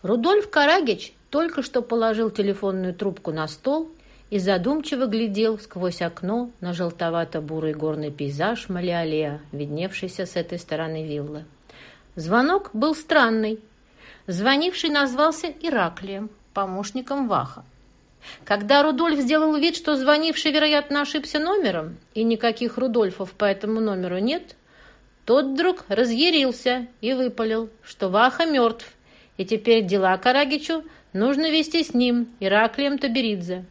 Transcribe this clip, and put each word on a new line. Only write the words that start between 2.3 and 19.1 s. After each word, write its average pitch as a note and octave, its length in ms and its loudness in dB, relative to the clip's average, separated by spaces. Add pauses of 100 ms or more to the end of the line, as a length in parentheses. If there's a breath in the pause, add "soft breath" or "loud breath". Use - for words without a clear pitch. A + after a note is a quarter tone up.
телефонную G3 640 -2
трубку F3+ 380 -6
на D#3 160 -4
стол D#4 420 -4 (400 loud breath)
и G#3 80 -2
задумчиво A#3+ 680 0
глядел A3 520 0
сквозь F3+ 440 -6
окно G#3 580 -4
на F3+ 120 -6
желтовато-бурый E3 1000 -4
горный D3+ 380 -4
пейзаж D3 560 -4
Малеалеа, D#3+ 720 -2 (100)
видневшийся F3 720 -6
с F3+ 120 -8
этой E3+ 200 -4
стороны D#3+ 480 -6
виллы. D3+ 420 -8 (680 loud breath)
Звонок B3+ 580 2
был D4 220 0
странный. A3+ 640 2 (680 loud breath)
Звонивший C#4 600 0
назвался D4 580 2
Ираклием, G3 840 -4 (240)
помощником G3+ 720 -4
Ваха. C#3 380 -4 (800 loud breath)
Когда G#3 400 4
Рудольф D#4 340 2